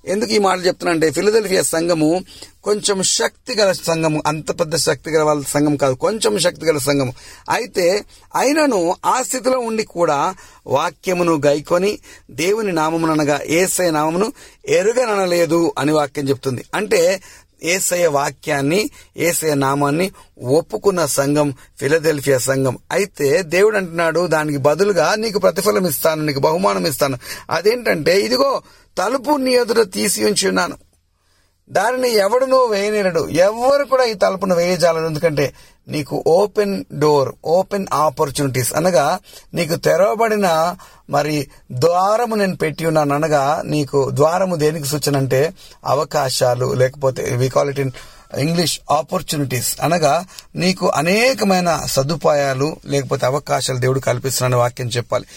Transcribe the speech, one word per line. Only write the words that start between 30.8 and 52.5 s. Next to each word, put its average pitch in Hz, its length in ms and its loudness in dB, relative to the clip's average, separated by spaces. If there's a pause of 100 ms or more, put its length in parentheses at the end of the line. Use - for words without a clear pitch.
దానిని 240 460 0
ఎవడునూ 254 420 2
వేయనేరడు. 202 720 0
ఎవరు 233 540 2
కూడా 262 200 2
ఈ 226 100 0
తలుపును 190 420 0
వేయజాలరు, 170 500 2
ఎందుకంటే 151 480 -2 (340)
నీకు 139 400 -6
open 202 560 2 (100)
door, 147 380 2 (140)
open 190 480 0
opportunities, 139 800 -2
అనగా 170 460 2 (340)
నీకు 165 220 -2
తెరవబడిన 185 1000 2 (340)
మరి 147 380 -2 (240)
ద్వారము 190 640 2
నేను 196 200 0
పెట్టి 160 300 -4
ఉన్నాను. 151 300 2
అనగా 151 500 0
నీకు 143 480 0
ద్వారము 170 420 2
దేనికి 151 320 -2
సూచన 143 300 -2
అంటే, 135 360 0 (320)
అవకాశాలు, 127 880 0
లేకపోతే 131 640 0
we 131 200 0
call 143 180 0
it 139 100 -2
in 127 80 -4 (460)
English 160 340 0 (280)
opportunities, 143 800 -4
అనగా 160 440 2 (300)
నీకు 185 320 -2
అనేకమైన 185 960 2
సదుపాయాలు 143 920 0 (100)